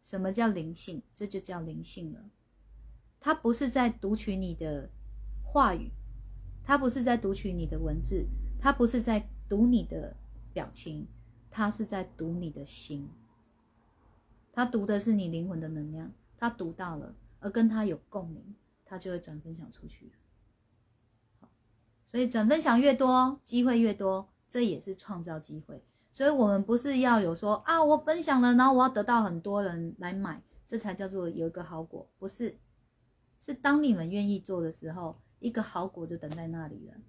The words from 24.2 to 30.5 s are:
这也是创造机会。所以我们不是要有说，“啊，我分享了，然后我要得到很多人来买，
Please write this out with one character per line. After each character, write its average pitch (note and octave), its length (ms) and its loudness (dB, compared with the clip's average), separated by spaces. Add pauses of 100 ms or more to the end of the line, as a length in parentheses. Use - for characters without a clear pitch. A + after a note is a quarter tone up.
这 - 140 -6
也 G3 180 0
是 G3 160 -10
创 F#3 300 -10
造 D#3+ 160 -8
机 D#3 260 -14
会。 C#3 160 -18 (300)
所 C4+ 140 0
以 D4 40 10
我 C4 180 6
们 G3+ 160 4
不 A3 120 2
是 C4 240 2
要 A#3+ 220 6
有 E3+ 140 0
说 G#3 180 0 (140)
，“啊， E4 140 4
我 D4+ 140 8
分 D#4 260 0
享 C#4+ 200 4
了， B3 140 6
然 B3+ 100 8
后 C4+ 80 8
我 B3+ 80 6
要 B3+ 80 6
得 A3 140 0
到 A#3 200 4
很 E3+ 160 -2
多 G3+ 240 -2
人 E3 360 -4
来 F3+ 120 -8
买， F#3+ 300 -6 (240)